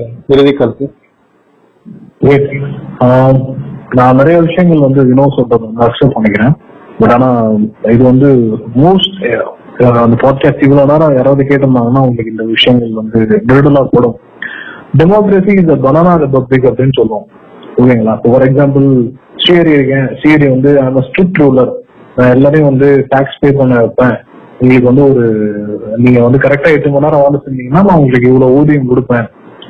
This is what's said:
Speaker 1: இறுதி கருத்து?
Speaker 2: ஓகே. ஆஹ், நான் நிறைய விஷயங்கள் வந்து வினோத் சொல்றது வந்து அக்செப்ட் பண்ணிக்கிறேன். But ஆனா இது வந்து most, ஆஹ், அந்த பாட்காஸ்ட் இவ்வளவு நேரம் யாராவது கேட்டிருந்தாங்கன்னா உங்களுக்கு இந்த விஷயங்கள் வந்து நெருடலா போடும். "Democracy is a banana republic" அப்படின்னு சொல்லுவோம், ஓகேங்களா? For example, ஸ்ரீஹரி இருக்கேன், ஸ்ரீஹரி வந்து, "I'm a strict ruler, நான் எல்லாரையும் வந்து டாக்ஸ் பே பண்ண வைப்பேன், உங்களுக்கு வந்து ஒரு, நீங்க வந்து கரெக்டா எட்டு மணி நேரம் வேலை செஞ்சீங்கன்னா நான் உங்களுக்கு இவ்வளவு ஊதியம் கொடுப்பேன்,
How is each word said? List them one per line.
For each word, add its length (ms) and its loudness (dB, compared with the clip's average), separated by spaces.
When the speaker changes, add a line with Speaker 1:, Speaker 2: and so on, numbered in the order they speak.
Speaker 1:
இறுதி 240 2
கருத்து? 420 -4
Speaker 2:
ஓகே. 360 0
ஆஹ், 560 0
நான் 240 2
நிறைய 260 2
விஷயங்கள் 480 0
வந்து 140 2
வினோத் 320 2
சொல்றது 300 -2
வந்து 200 -4
அக்செப்ட் 320 -2
பண்ணிக்கிறேன். 360 0
But 120 2
ஆனா 360 0
இது 200 2
வந்து 240 2
most, 360 0
ஆஹ், 220 2
அந்த 200 0
பாட்காஸ்ட் 420 0
இவ்வளவு 280 2
நேரம் 240 2
யாராவது 280 0
கேட்டிருந்தாங்கன்னா 560 0
உங்களுக்கு 320 -2
இந்த 120 -8
விஷயங்கள் 500 -2
வந்து 540 -2
நெருடலா 440 2
போடும். 260 0
"Democracy 580 2
is 140 2
a 80 0
banana 440 0
republic" 420 -2
அப்படின்னு 280 0
சொல்லுவோம், 360 -2
ஓகேங்களா? 460 2
For 180 2
example, 720 0
ஸ்ரீஹரி 300 0
இருக்கேன், 400 0
ஸ்ரீஹரி 420 0
வந்து, 320 2
"I'm 160 -2
a 40 0
strict 380 -2
ruler, 320 2
நான் 140 2
எல்லாரையும் 380 2
வந்து 420 2
டாக்ஸ் 300 -2
பே 120 0
பண்ண 240 0
வைப்பேன், 420 0
உங்களுக்கு 340 2
வந்து 220 2
ஒரு, 100 0
நீங்க 240 2
வந்து 180 2
கரெக்டா 320 0
எட்டு 180 0
மணி 160 0
நேரம் 160 0
வேலை 240 0
செஞ்சீங்கன்னா 380 -2
நான் 140 2
உங்களுக்கு 300 2
இவ்வளவு 260 2
ஊதியம் 420 0
கொடுப்பேன், 320 -2